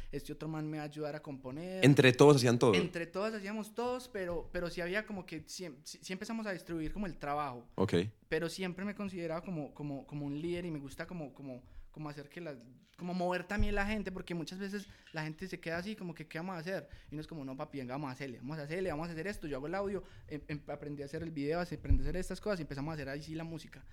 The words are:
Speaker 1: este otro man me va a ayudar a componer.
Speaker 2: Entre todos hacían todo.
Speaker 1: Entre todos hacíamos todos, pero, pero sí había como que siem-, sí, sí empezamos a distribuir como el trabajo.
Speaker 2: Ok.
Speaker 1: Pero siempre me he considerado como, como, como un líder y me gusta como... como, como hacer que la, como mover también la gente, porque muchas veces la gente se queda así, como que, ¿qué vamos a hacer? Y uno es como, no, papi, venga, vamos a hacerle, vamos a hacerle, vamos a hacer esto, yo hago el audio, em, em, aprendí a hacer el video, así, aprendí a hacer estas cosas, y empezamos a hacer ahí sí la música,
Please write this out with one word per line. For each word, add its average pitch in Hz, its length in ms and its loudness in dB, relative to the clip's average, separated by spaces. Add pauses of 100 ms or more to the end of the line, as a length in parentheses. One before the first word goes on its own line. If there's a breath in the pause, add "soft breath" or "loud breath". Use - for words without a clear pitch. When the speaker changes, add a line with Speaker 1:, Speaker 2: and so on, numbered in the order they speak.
(120)
Speaker 1:
este 147 220 -6
otro 151 120 -6
man 156 220 -2
me 156 80 -4
va 151 60 -4
a 151 40 -4
ayudar 151 300 -6
a 151 60 -10
componer. 160 640 -6
Speaker 2:
Entre 131 280 10
todos 143 240 12
hacían 120 220 6
todo. 117 160 8
Speaker 1:
Entre 170 320 2
todos 208 260 -2
hacíamos 214 420 -6
todos, 247 340 -2
pero, 175 440 -4
pero 175 160 0
sí 170 140 -2
había 196 240 0
como 190 180 -4
que 156 220 -8
siem-, 165 360 -8
sí, - 200 -12
sí 185 100 -6
empezamos 220 340 -4
a 202 60 0
distribuir 160 400 -2
como 202 140 -2
el 165 100 -6
trabajo. 143 500 -2 (100)
Speaker 2:
Ok. 98 180 4 (340)
Speaker 1:
Pero 160 220 0
siempre 185 340 -4
me 208 80 -2
he - 20 -14
considerado 175 480 -4
como, 165 300 -4
como, 143 340 -6
como 147 200 -6
un 143 140 -4
líder 175 260 -2
y 170 40 -4
me 156 80 -4
gusta 139 280 -10
como... 156 260 -8
como, 127 300 -12 (280 soft breath)
como 151 200 -8
hacer 143 180 -12
que 175 140 -10
la, 156 120 -6 (440)
como 175 160 -4
mover 180 300 2
también 208 300 2
la 202 120 2
gente, 208 260 0
porque 175 220 -6
muchas 170 240 -4
veces 196 280 -6 (260 soft breath)
la 160 100 -4
gente 156 260 -6
se 175 120 -8
queda 165 180 -2
así, 208 180 -4
como 175 180 -8
que, 156 120 -12
¿qué 165 120 -8
vamos 185 180 -4
a - 20 -6
hacer? 170 280 -4 (240 soft breath)
Y - 40 -8
uno 151 80 -6
es 147 40 -10
como, 160 160 -8
no, 131 140 -8
papi, 147 220 -6
venga, 127 160 -6
vamos 143 160 -4
a - 20 -6
hacerle, 127 260 -8
vamos 151 200 -6
a 147 60 -6
hacerle, 175 260 -2
vamos 156 180 -4
a 175 40 -6
hacer 160 160 -6
esto, 208 180 -6
yo 139 100 -2
hago 139 120 -4
el 170 80 -4
audio, 202 260 -2 (240 soft breath)
em, 147 220 -8
em, 147 180 -4
aprendí 147 360 -6
a 139 40 -6
hacer 160 160 -6
el 165 80 -6
video, 156 300 0
así, 175 160 -2
aprendí 139 260 8
a 143 60 2
hacer 160 80 0
estas 185 240 -2
cosas, 208 180 0
y 160 40 -6
empezamos 139 280 -4
a 165 40 -4
hacer 143 140 -6
ahí 147 140 -6
sí 156 140 -8
la 165 80 -6
música, 165 480 -10